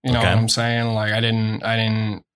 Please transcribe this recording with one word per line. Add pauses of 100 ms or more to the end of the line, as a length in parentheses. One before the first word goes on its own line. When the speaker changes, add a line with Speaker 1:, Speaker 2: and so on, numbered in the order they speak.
Speaker 1:
You
know
Speaker 2:
Okay.
Speaker 1:
what
I'm
saying?
Like,
I
didn't,
I
didn't, (120)